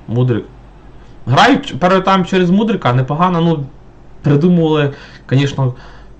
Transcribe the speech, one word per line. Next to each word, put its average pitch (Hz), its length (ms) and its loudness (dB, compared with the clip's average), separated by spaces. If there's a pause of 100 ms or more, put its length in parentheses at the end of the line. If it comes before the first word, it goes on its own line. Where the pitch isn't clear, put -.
Мудрик. 120 380 -2 (800)
Грають 180 540 2
перший 185 220 2
тайм 190 240 0
через 185 240 0
Мудрика, 196 440 0
непогано, 156 480 -2
ну, 160 240 0 (560)
придумували, 151 720 2 (320)
конечно, 135 480 -2 (460)